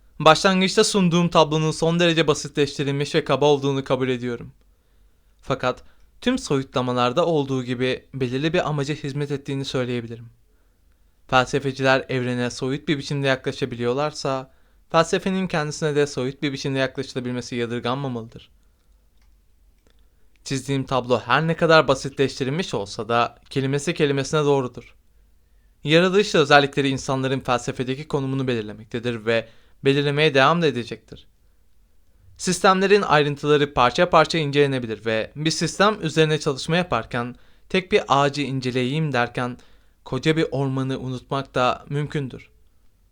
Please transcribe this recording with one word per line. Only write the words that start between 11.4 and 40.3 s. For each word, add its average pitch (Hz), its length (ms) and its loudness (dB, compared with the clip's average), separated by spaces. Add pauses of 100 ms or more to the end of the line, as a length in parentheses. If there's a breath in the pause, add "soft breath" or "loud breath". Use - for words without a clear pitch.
evrene 123 420 -2
soyut 131 380 -6
bir 147 100 2
biçimde 139 280 -4
yaklaşabiliyorlarsa, 135 1200 -2 (400)
felsefenin 185 580 2
kendisine 151 480 -2
de 143 100 4
soyut 135 360 -6
bir 147 100 -2
biçimde 135 260 -4
yaklaşılabilmesi 127 800 -4
yadırganmamalıdır. 120 920 -6 (1900)
Çizdiğim 135 400 -4
tablo 123 360 0
her 143 260 0
ne 165 100 0
kadar 160 320 4
basitleştirilmiş 135 880 -2
olsa 104 340 -6
da 117 300 0 (120)
kelimesi 143 440 -2
kelimesine 143 500 0
doğrudur. 139 500 -2 (920)
Yaratılış 185 500 4
özellikleri 143 540 4
insanların 135 520 -2
felsefedeki 131 680 -4
konumunu 135 400 -4
belirlemektedir 113 800 -6
ve 113 220 0 (360 soft breath)
belirlemeye 143 500 2
devam 147 280 4
da 165 40 4
edecektir. 117 600 -6 (1120)
Sistemlerin 190 640 4
ayrıntıları 147 720 2
parça 139 360 4
parça 160 280 4
incelenebilir 135 680 0
ve 110 300 -2
bir 156 140 -2
sistem 190 520 0
üzerine 156 380 2
çalışma 151 360 -2
yaparken 123 600 -4 (320 soft breath)
tek 185 240 -2
bir 208 160 4
ağacı 139 340 4
inceleyeyim 131 720 -2
derken 123 460 -4 (460 soft breath)
koca 151 320 0